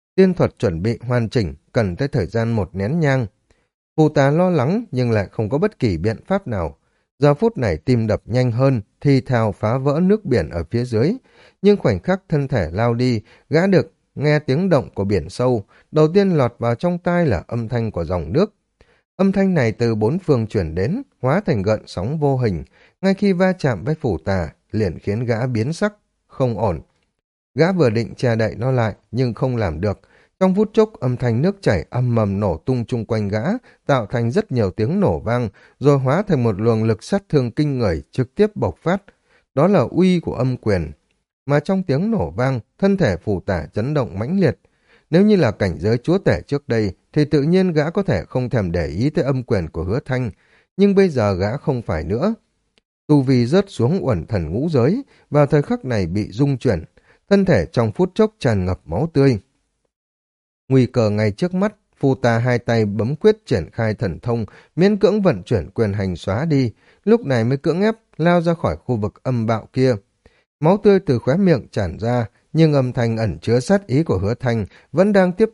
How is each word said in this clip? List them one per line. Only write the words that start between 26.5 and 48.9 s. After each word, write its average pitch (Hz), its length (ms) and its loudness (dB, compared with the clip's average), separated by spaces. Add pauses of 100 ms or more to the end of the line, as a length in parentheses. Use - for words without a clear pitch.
ổn. 95 220 -2 (760)
Gã 160 160 2
vừa 156 180 2
định 113 260 -4
che 117 200 0
đậy 107 220 -2
nó 123 140 -2
lại, 113 240 -2 (160)
nhưng 120 220 -2
không 127 240 -4
làm 85 240 -4
được. 101 180 -2 (420)
Trong 190 140 2
phút 214 180 0
chốc, 214 200 2
âm 123 240 -4
thanh 120 240 0
nước 196 200 0
chảy 98 280 0
ầm 120 260 -2
ầm 101 240 0
nổ 95 180 0
tung 123 280 -2
chung 117 200 -4
quanh 107 220 -2
gã, 107 160 -2 (420)
tạo 127 200 0
thành 117 260 -2
rất 202 200 -2
nhiều 107 200 0
tiếng 143 280 -2
nổ 98 200 2
vang, 117 300 -4 (300)
rồi 139 180 4
hóa 131 300 0
thành 135 160 0
một 107 180 0
luồng 110 220 2
lực 110 200 0
sát 196 260 -4
thương 123 220 0
kinh 143 280 -2
người 82 320 -2
trực - 240 -4
tiếp 208 200 0
bộc 104 280 -4
phát. 180 200 -2 (500)
Đó 147 140 2
là 196 120 4 (120)
uy 180 280 2
của - 140 -6
âm 127 240 -2
quyền. 87 340 -2 (540)
Mà 143 140 2
trong 190 240 -2
tiếng 180 280 -2
nổ 90 200 -2
vang, 123 280 -2 (200)
thân 196 180 2
thể 107 200 0
Phù 98 220 -4
Tà 95 340 -4
chấn 123 200 -4
động 110 260 -4
mãnh 156 200 -2
liệt. 147 200 2 (500)
Nếu 170 160 4
như 214 100 6
là 135 160 4
cảnh 95 280 -2
giới 107 180 0
chúa 170 200 0
tể 117 300 0
trước - 200 -6
đây, 110 260 -2 (200)
thì 151 120 2
tự 147 160 0
nhiên 180 320 2
gã 151 160 0
có 196 140 -4
thể 104 220 0
không 123 240 -4
thèm 98 220 0
để 85 160 -2
ý 107 220 -2